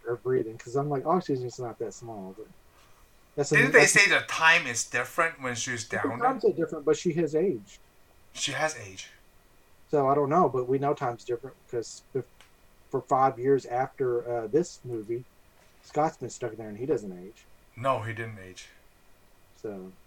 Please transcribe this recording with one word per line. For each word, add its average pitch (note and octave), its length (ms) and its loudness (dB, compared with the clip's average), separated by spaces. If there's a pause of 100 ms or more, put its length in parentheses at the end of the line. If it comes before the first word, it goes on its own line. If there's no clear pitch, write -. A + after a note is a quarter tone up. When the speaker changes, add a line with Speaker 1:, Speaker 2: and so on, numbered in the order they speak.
Speaker 1:
or, A#2+ 80 -2
or A#2+ 40 -6
breathing, A#2+ 400 -2
'cause A#2+ 180 -8
I'm C#3+ 140 0
like, C3+ 160 -2
oxygen's C#3+ 540 0
not A#2 200 -10
that G#2+ 140 -6
small. G2+ 440 -12
But G#2+ 100 -16 (880)
that's C#3+ 180 0
Speaker 2:
Didn't D3+ 180 6
Speaker 1:
an-, - 20 -4
Speaker 2:
they A#3+ 120 10
Speaker 1:
that's - 20 6
Speaker 2:
say G3+ 200 6
the D3+ 200 4
time E3 400 4
is A#2 220 -4
different C#3 520 -2
when B2 140 -4
she's A#2 320 -6 (160)
Speaker 1:
the - 80 0
Speaker 2:
down A#2+ 100 -6
there? A#3+ 60 4
Speaker 1:
times C4 180 0
are F#3 80 4
different, D#3 320 -4
but D3+ 120 4
she E3+ 160 0
has D#3 220 0
aged. D#3 440 -2 (540)
Speaker 2:
She - 180 -4
has D3+ 240 -2
aged. G2 320 -14 (800)
Speaker 1:
So C#3+ 200 2
I C#3 80 6
don't C#3+ 140 2
know, D#3+ 200 4
but B2 180 -4
we C3+ 120 0
know C#3+ 140 0
time's A#2+ 320 -6
different B2 320 -6 (120)
'cause - 360 -8 (100)
bef-, B2+ 100 -4 (640)
for C3 140 -2
five C3 360 2
years C3 260 2
after, B2 640 -2 (180)
uh, - 20 -6
this D3+ 360 0
movie, A#2 420 -6 (560)
Scott's D#3+ 360 -2
been A#2+ 120 -10
stuck G#2+ 280 -8
there A2 120 -10
and G#2 80 -12
he B2 100 -8
doesn't G#2 300 -2
age. F#2 300 -18 (300)
Speaker 2:
No, B2 260 0
he A2+ 100 -6
didn't A2+ 260 -10
age. F#2 300 -18 (880)
Speaker 1:
So F#2+ 380 -10 (120)